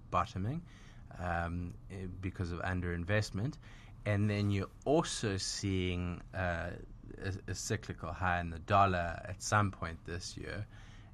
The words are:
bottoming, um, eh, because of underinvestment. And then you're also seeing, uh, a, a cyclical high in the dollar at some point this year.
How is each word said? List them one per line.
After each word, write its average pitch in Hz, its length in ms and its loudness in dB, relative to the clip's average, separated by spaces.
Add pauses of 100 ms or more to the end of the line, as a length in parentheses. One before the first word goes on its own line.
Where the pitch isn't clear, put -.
bottoming, 98 520 0 (580)
um, 87 540 0 (180)
eh, 95 140 -8 (160)
because 87 320 -2
of 85 80 -4
underinvestment. 92 960 0 (500)
And 104 240 4
then 101 220 4
you're 98 180 2 (160)
also 127 500 4
seeing, 90 840 0 (120)
uh, 87 360 0 (520)
a, 95 300 -4
a 90 40 0
cyclical - 580 -4
high 87 260 2
in 85 120 -2
the 82 80 -6
dollar 90 680 6
at - 160 -6
some 104 260 6
point 85 360 -4
this - 320 -6
year. 82 280 -6 (480)